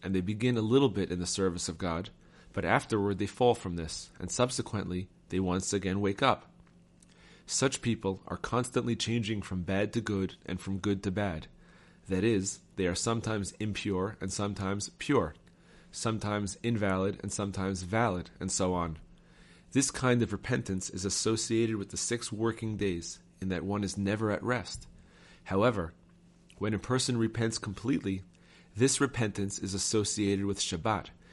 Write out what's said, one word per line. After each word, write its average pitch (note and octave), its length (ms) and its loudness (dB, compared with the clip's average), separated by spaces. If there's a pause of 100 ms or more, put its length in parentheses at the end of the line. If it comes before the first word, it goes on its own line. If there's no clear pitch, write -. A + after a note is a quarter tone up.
and F#2+ 100 -4
they F#2 80 2
begin G#2+ 360 0
a A2+ 40 2
little B2 280 6
bit F#2+ 240 0
in F2+ 80 -2
the F2 40 -2
service F2 440 0
of E2 100 -6
God, F2 320 -2 (420)
but F2 120 -2
afterward G2+ 540 2
they G2+ 80 0
fall A#2+ 280 4
from F2+ 220 -4
this, - 420 -8
and F2+ 100 -8
subsequently F#2 800 -2 (220)
they F#2 100 -2
once F#2 340 2
again G2 280 0
wake G2+ 200 0
up. B2+ 300 2 (960)
Such - 340 0
people G2+ 460 0
are F2 100 -4
constantly A#2+ 600 0
changing A2+ 460 0
from F#2 200 -4
bad G2 300 0
to A#2+ 80 0
good G2 340 0 (100)
and F#2 160 -6
from G2 180 -4
good G2 260 0
to G2 80 0
bad. F#2 340 -2 (640)
That F#2+ 160 2
is, G2+ 340 2 (160)
they F#2+ 120 2
are F2 100 2
sometimes A2 640 -2
impure G#2 600 -2
and F#2+ 120 -6
sometimes G2+ 640 -2
pure, G2+ 360 2 (580)
sometimes G#2 680 -2
invalid G2+ 640 0
and G2+ 100 -6
sometimes G2 500 -2
valid, F#2 480 0 (100)
and F#2 100 -4
so F#2 240 2
on. E2+ 240 -2 (760)
This C3+ 200 2
kind B2 280 4
of G#2+ 120 2
repentance G#2 580 -2
is F2+ 140 -6
associated A2 720 2
with G2 140 -6
the A2+ 60 -10
six - 360 -4
working A2 440 -2
days, F#2+ 440 -2 (200)
in F#2 100 -4
that E2+ 140 -2
one G2+ 200 0
is F#2+ 120 -4
never G#2 360 2
at F#2+ 100 -2
rest. - 460 -4 (560)
However, G2 480 2 (640)
when G#2+ 160 0
a G2 60 -2
person B2+ 360 0
repents A2+ 420 0
completely, G2+ 640 -2 (540)
this B2+ 240 4
repentance G#2+ 600 0
is G2 120 -4
associated G2+ 760 2
with G2+ 120 0
Shabbat, F#2+ 520 -2 (220)